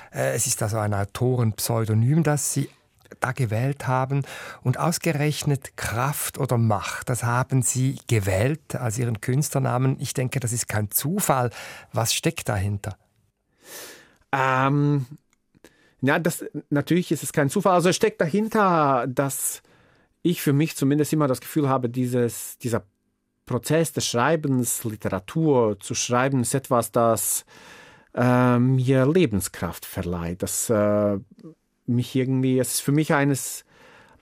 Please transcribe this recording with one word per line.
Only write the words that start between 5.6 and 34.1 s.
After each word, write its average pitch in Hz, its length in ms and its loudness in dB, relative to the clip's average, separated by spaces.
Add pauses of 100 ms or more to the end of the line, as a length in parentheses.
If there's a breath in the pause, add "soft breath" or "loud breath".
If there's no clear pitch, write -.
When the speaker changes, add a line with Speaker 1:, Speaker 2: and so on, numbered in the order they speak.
Speaker 1:
Kraft - 640 -4
oder 127 200 0
Macht, 107 500 0
das 123 160 -2
haben 123 380 2
Sie 127 440 0
gewählt 107 680 0
als 120 220 -4
Ihren 117 220 -2
Künstlernamen. 131 760 0
Ich - 160 -8
denke, 127 260 -2
das 117 120 -4
ist 120 160 -6
kein 107 220 -2
Zufall. 143 600 0 (420 loud breath)
Was 113 220 0
steckt - 340 -2
dahinter? 101 480 -2 (1300 loud breath)
Speaker 2:
Ähm, 135 760 2 (960 soft breath)
ja, 147 180 2
das, 165 240 -2 (260)
natürlich 156 400 0
ist 147 140 -2
es - 80 -8
kein 143 180 2
Zufall. 190 240 2
Also 175 140 4
es 175 80 4
steckt 214 240 0
dahinter, 175 880 2
dass 135 540 -4 (600 soft breath)
ich 170 200 0
für 151 100 2
mich 151 240 2
zumindest 143 360 2
immer 151 160 2
das 127 120 0
Gefühl 147 280 -2
habe, 127 200 0
dieses, 123 720 -2
dieser 113 260 -2 (640)
Prozess 151 460 0
des - 140 -4
Schreibens, 135 800 0
Literatur 113 960 0
zu - 140 -8
schreiben, 127 460 0
ist 117 140 0
etwas, 127 380 0
das, 117 520 2 (680 loud breath)
äh, 123 440 4
mir 131 480 4
Lebenskraft 120 800 0
verleiht. 87 560 -6
Das, - 280 -4
äh, 104 480 2 (680)
mich 123 280 0
irgendwie, 131 440 2
es 127 160 0
ist - 60 -2
für - 120 0
mich 156 220 2
eines, 139 500 0 (580 soft breath)